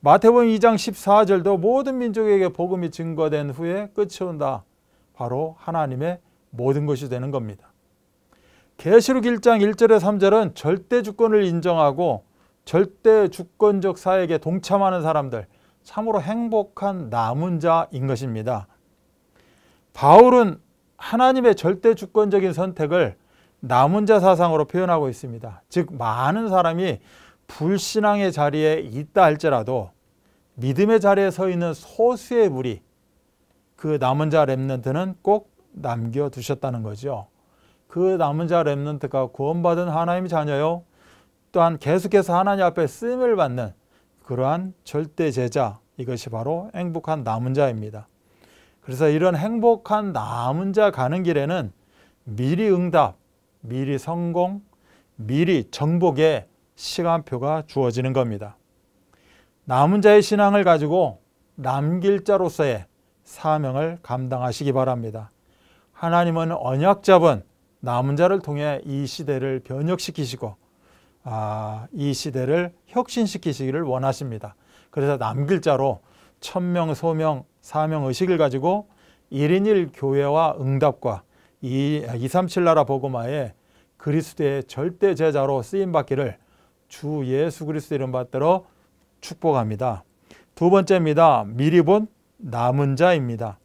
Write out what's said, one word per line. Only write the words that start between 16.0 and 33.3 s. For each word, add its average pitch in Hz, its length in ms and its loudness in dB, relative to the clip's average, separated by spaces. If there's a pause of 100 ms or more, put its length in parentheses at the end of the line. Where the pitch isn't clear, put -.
행복한 202 880 -4
남은 135 500 -2
자인 165 460 0
것입니다. 113 600 -4 (1300)
바울은 220 680 8 (380)
하나님의 247 560 4
절대 196 400 2
주권적인 196 580 0
선택을 165 640 -2 (440)
남은 143 460 2
자 214 140 6
사상으로 170 460 4
표현하고 170 420 0
있습니다. 113 600 -12
즉, 175 260 -4
많은 135 540 -2
사람이 175 520 0 (460)
불신앙의 202 880 -2
자리에 151 480 0
있다 143 420 0
할지라도 131 680 2 (640)
믿음의 185 460 2
자리에 196 300 4
서 190 180 -4
있는 175 260 -4
소수의 233 760 0
무리, 127 340 -4 (960)